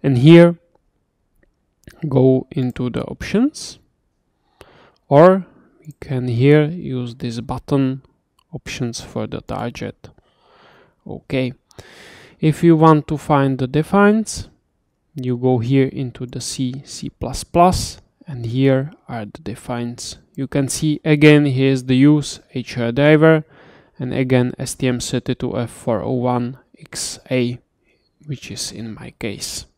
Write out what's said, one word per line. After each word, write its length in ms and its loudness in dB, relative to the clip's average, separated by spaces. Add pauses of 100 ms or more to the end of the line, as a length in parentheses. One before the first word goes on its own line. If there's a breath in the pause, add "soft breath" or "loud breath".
and 140 2
here 400 8 (1500)
go 440 4
into 380 -6
the 160 -8
options, 720 -4 (1300 soft breath)
or 400 6 (320 soft breath)
we 200 -20
can 280 -6
here 380 4
use 500 -8
this 240 -10
button, 640 -4 (480)
options 500 -10
for 240 -10
the 160 -12
target. 680 -12 (1000 soft breath)
Okay, 460 -6 (880 loud breath)
if 240 -2
you 120 6
want 320 4
to 100 -6
find 400 0
the 80 -4
defines, 840 0 (680)
you 200 -4
go 220 0
here 300 2
into 400 -10
the 140 -12
C, 440 -8
C 240 -14
plus 340 -10
plus, 580 0 (260)
and 180 -10
here 460 0 (180)
are 160 -10
the 160 -20
defines. 800 -12 (160)
You 120 -10
can 200 -2
see 360 -2
again, 420 6
here's 400 0
the 100 0
use, 440 2 (140)
H 240 -10
R 140 -2
driver, 540 4 (520 soft breath)
and 160 -8
again, 460 0
S 160 -10
T 120 -4
M 120 -2
thirty-two 580 -6
F 140 -6
four 320 -6
oh 80 -6
one 480 -4 (180)
X 400 -14 (140)
A, 260 -2 (680)
which 260 -14
is 200 -10
in 220 -14
my 180 -18
case. 540 -12 (120)